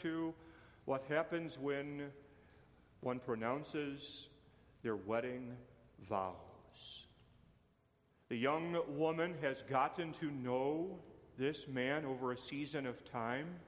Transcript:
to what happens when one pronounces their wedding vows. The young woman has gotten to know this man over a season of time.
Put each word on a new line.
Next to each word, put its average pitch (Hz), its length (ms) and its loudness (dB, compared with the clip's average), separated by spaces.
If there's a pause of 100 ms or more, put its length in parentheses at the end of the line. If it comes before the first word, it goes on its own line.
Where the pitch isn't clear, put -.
to 160 320 0 (500)
what 135 200 0
happens 160 540 2
when 143 540 -2 (880)
one 127 180 2
pronounces 135 1080 -2 (540)
their 113 140 2
wedding 123 600 0 (440)
vows. - 1040 -4 (1200)
The 123 80 0
young 156 600 2
woman 160 400 4
has 139 240 0
gotten 147 520 2
to 156 160 -2
know 143 680 2 (380)
this 139 280 0
man 135 380 2
over 131 280 0
a 123 40 0
season 143 500 -2
of 120 180 -4
time. 131 640 -2